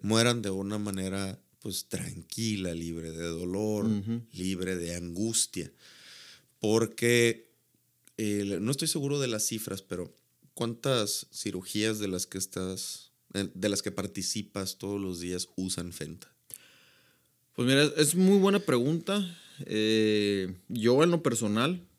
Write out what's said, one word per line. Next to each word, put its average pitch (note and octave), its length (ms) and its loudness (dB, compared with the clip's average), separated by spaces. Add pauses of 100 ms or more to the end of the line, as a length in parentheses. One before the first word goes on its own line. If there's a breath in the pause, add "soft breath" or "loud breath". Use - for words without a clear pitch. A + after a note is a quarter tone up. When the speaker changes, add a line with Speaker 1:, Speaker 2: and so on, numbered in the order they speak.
Speaker 1:
mueran A2+ 400 4
de G2+ 80 -2
una G2 260 -2
manera, G2 640 -4 (200)
pues, - 300 -8
tranquila, G2 840 -6
libre E2 360 -8
de E2 140 -8
dolor, F#2+ 600 -2
Speaker 2:
Ujú. A2 340 -2 (120)
Speaker 1:
libre F#2 420 -4
de E2+ 200 -6
angustia. F2 760 -2 (880 loud breath)
Porque, A2+ 880 4 (680)
eh, G2+ 440 0
no A2+ 100 0
estoy D3+ 160 -2
seguro C#3+ 320 0
de C3+ 80 0
las G#2+ 200 0
cifras, G#2+ 340 -6
pero - 340 -8 (380)
¿cuántas A#2 800 -2
cirugías G#2+ 680 -2
de G#2 80 -4
las F2+ 180 -2
que - 120 -10
estás, - 760 -6 (220)
eh, G2 200 -2
de G2 160 0
las G2 120 0
que G2+ 100 -4
participas F#2+ 840 -6
todos G2+ 220 -6
los F#2 200 -6
días F2 360 -6
usan F2+ 380 -4
Fenta? - 380 -12 (1200 loud breath)
Speaker 2:
Pues A#2+ 140 -2
mira, C3+ 160 6
es, D3 140 2
es D#3 180 4
muy F#3 240 8
buena G3 200 4
pregunta. E3 640 0 (420 loud breath)
Eh, G#2+ 880 2 (120)
yo A#2+ 360 4
en F3 80 6
lo E3+ 120 2
personal, A#2+ 580 0 (180)